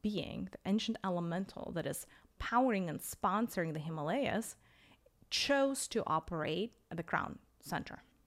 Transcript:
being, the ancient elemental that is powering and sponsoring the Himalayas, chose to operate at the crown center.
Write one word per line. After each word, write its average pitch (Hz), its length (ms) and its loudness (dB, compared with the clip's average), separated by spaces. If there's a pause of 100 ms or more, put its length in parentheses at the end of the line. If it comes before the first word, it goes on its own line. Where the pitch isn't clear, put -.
being, 196 500 -4
the - 140 -16
ancient 220 380 2
elemental 175 720 -2
that 165 120 -2
is - 220 -4 (320)
powering 233 500 4
and 151 100 -4
sponsoring - 720 0
the 156 60 -2
Himalayas, 165 760 0 (760)
chose 277 580 2
to - 200 0
operate 160 680 0 (180)
at 165 60 -6
the 170 60 -4
crown - 360 -2 (200)
center. - 440 -6 (240)